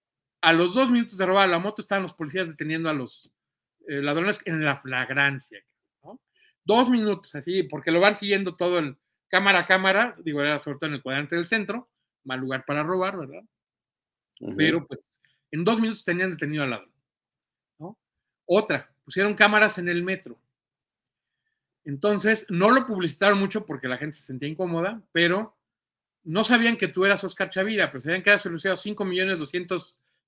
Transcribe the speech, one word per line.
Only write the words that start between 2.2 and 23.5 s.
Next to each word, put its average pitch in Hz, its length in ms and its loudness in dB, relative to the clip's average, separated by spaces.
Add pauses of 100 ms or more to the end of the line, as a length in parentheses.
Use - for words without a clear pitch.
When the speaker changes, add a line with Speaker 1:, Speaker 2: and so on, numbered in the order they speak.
Speaker 1:
deteniendo 160 400 -6
a 151 40 -2
los, - 380 -8 (560)
eh, 143 160 -6
ladrones 165 440 -2
en 160 180 -2
la 139 140 0
flagrancia, 135 840 -4 (400)
¿no? 196 180 -20 (440)
Dos 233 260 6
minutos, 214 440 0
así, 175 280 -4
porque 147 280 -4
lo 170 100 6
van 208 140 6
siguiendo 196 420 -2
todo 175 220 0
el 143 180 -4 (320)
cámara 190 320 2
a 170 60 -4
cámara. 190 460 2 (120)
Digo, 147 180 -4
era 147 160 0
sobre 139 200 -8
todo 160 100 -6
en 147 60 -4
el 123 80 -8
cuadrante 143 340 -4
del 170 100 -2
centro. 220 420 -4 (360)
Mal 131 160 -6
lugar 131 240 -6
para 147 180 -4
robar, 185 340 -2
¿verdad? 151 260 -14 (960)
Speaker 2:
Ujú. - 160 -10
Speaker 1:
Pero, 160 300 0
pues, - 200 -16 (460)
en 165 120 -6
dos 220 140 2
minutos 220 260 -2
tenían 180 260 -2
detenido 151 340 -4
al 127 60 -4
ladrón, 110 220 -10 (840)
¿no? 180 200 -16 (480)
Otra, 180 440 0 (140)
pusieron 202 300 -2
cámaras 208 440 4
en 175 100 -4
el 175 140 -2
metro. - 380 -8 (1400)
Entonces, 202 640 0
no 190 200 4
lo 254 160 4
publicitaron 196 520 2
mucho 196 260 -2